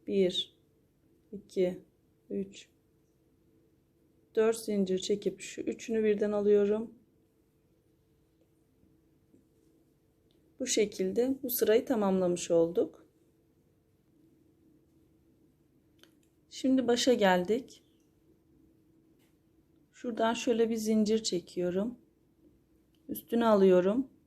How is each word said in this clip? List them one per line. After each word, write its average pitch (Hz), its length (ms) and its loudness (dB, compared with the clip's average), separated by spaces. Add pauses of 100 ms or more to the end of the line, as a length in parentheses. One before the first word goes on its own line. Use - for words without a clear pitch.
Bir, 190 480 -2 (760)
iki, 185 500 -4 (480)
üç, 196 400 -10 (1700)
dört 226 220 0
zincir 196 400 -2
çekip 202 440 -4
şu - 200 -14
üçünü 220 420 -4
birden 208 280 0
alıyorum. 208 640 2 (3750)
Bu 262 80 -6
şekilde 214 760 -2
bu 247 60 -6
sırayı 220 360 2
tamamlamış 190 680 0
olduk. 170 540 0 (3500)
Şimdi 262 380 0
başa 240 260 2
geldik. 196 680 0 (2250)
Şuradan 226 320 -2
şöyle 233 360 0
bir 233 60 -2
zincir 220 480 0
çekiyorum. 180 760 -4 (1120)
Üstüne 233 360 -2
alıyorum. 196 640 4 (200)